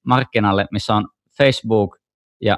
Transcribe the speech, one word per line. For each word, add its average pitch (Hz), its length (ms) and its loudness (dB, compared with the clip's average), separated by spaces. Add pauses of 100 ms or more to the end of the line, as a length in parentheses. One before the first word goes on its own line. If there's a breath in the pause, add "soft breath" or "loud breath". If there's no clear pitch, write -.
markkinalle, 104 680 0
missä 107 240 -4
on 104 120 -2 (300)
Facebook 113 600 0 (440)
ja 101 160 0